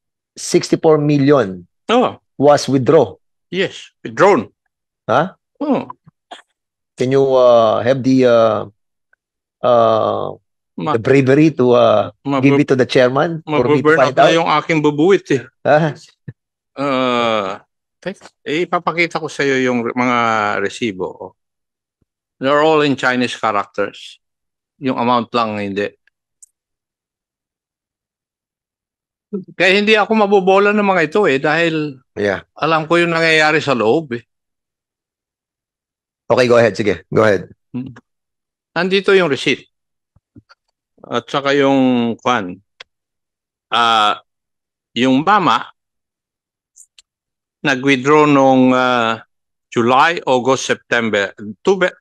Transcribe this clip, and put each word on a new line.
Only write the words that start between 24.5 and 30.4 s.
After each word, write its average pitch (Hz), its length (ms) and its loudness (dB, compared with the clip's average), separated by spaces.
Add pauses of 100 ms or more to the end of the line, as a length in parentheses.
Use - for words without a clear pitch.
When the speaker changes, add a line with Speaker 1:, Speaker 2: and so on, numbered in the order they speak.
Speaker 2:
Yung 131 160 -4
amount 120 400 -2
lang 107 240 -4
hindi. 101 320 -6 (3500)
Kaya 190 320 0
hindi 214 160 2
ako 214 160 -2
mabobola 202 560 2